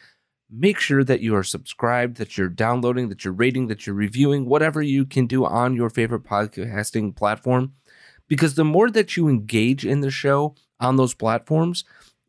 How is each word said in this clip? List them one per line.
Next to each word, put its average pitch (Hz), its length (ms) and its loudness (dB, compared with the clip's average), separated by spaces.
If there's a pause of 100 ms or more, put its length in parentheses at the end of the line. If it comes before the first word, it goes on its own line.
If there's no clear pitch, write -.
(500)
make 156 300 0
sure 139 240 2
that 131 160 2
you 113 160 0
are 95 80 0
subscribed, 120 760 -4
that 110 200 -10
you're 95 100 0
downloading, 120 640 -2
that 95 160 -12
you're 95 80 -4
rating, 123 340 0
that 107 180 -8
you're 101 100 -6
reviewing, 127 500 0
whatever 151 360 0
you 139 240 0
can 135 200 0
do 127 200 0
on 123 300 0
your 117 140 0
favorite 113 340 -2
podcasting 104 920 -4
platform. 127 580 0 (540)
Because 147 260 2
the 156 100 2
more 180 280 4
that 208 260 0
you 165 100 4
engage 117 580 2
in 139 140 0
the 135 100 -2
show 139 460 0 (240)
on 127 160 2
those 131 180 2
platforms, 156 680 -2 (440)